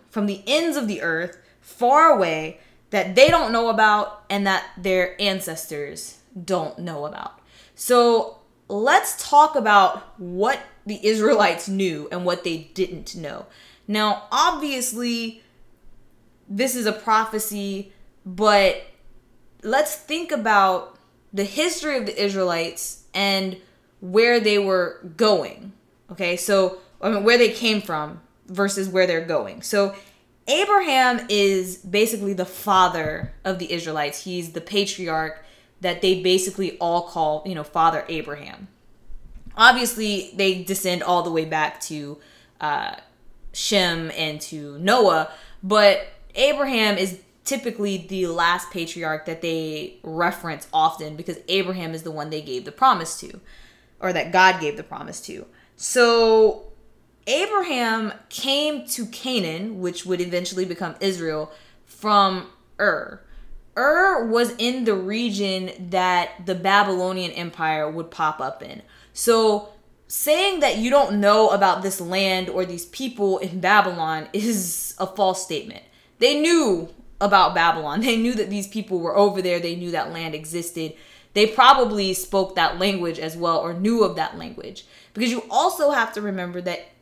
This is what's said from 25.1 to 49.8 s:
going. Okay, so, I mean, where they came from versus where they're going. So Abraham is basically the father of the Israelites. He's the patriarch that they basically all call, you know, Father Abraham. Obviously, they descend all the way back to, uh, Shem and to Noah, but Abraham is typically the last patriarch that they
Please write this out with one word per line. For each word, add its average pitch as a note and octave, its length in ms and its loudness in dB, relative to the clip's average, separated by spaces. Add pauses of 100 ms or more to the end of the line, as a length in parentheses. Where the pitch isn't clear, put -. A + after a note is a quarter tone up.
going. - 560 0 (380)
Okay, F3+ 260 -4
so, F#3+ 420 2 (220)
I G3+ 80 -2
mean, G3+ 140 0
where A#3 140 6
they A#3 140 6
came G#3+ 300 -2
from D#3 400 -8 (260)
versus G3 400 -2
where F#3 180 2
they're E3+ 200 0
going. A#2+ 360 -4
So G3+ 320 0 (540)
Abraham D4 840 2
is G3 480 2
basically G3+ 560 0
the F3+ 120 -2
father E3+ 880 0 (100)
of F#3 160 -4
the E3+ 120 -8
Israelites. D#3 520 -6
He's F3 300 -8
the E3 80 -10
patriarch E3+ 840 -4 (380)
that F3 200 -4
they F#3 200 2
basically F#3 580 0
all F3 240 0
call, D#3 420 -2
you F#3+ 80 -8
know, D3+ 100 -8
Father D#3+ 440 0
Abraham. D3+ 600 -12 (880)
Obviously, A3 800 2
they F#3 280 0
descend F#3 400 -4
all F3 200 2
the E3+ 80 -4
way D#3+ 140 0
back D#3 360 -4
to, D3 380 -10 (420)
uh, D3 340 -4 (580)
Shem E3+ 600 -2
and D#3 260 -6
to D3 380 -12
Noah, F#3 520 4 (320)
but G3+ 440 4 (280)
Abraham B3+ 600 2
is F#3+ 220 -4 (240)
typically G#3 540 -4
the F#3 300 -4
last E3+ 440 -2
patriarch E3 540 -6
that E3 160 -10
they D#3+ 600 -6